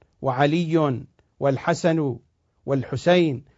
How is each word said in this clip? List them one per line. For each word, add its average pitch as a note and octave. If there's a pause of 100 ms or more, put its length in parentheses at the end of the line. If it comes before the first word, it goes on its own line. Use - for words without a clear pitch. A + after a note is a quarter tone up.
(220)
وعلي D3 (360)
والحسن C#3+ (480)
والحسين C#3 (140)